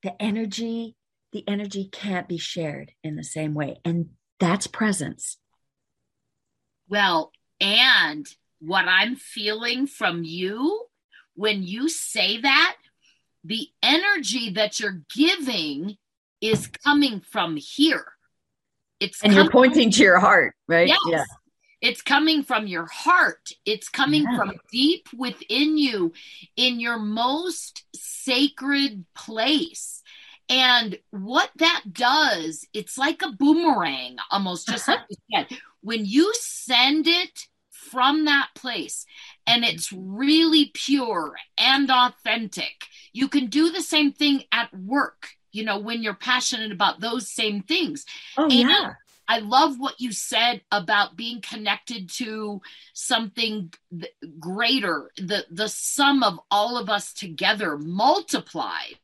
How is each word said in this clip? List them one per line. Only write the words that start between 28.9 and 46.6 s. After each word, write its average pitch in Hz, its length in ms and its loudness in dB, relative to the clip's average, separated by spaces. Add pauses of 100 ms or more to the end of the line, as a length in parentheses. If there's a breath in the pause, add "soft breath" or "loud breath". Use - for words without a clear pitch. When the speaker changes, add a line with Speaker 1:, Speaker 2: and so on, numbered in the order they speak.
Speaker 2:
place. - 840 -4 (460 loud breath)
And 247 500 2 (120)
what 233 460 -2
that 339 360 2
does, 240 800 0
it's - 260 -10
like 311 240 -2
a 320 100 -4
boomerang, 190 840 2 (120)
almost, 185 380 -2
just - 200 -4
Speaker 1:
Uh-huh. 392 100 2
Speaker 2:
like - 120 -12
you 196 60 -14 (180)
said. 254 240 -2 (220 loud breath)
When 220 240 -4
you 294 340 4
send 269 680 0
it 349 380 -2 (240)
from 285 560 0
that 285 280 2
place, 233 500 -8 (440 loud breath)
and 233 160 2
it's 170 280 -4
really 285 800 4
pure 233 640 -2 (220)
and 269 320 2
authentic, 233 960 0 (260 soft breath)
you 262 160 -2
can 269 200 2
do 311 240 4
the 359 100 -6
same 294 300 2
thing 285 400 2
at 233 200 -2
work, 202 580 -4 (200)
you 214 140 -8
know, 208 140 -2
when 226 240 -6
you're 214 120 -4
passionate 240 560 -2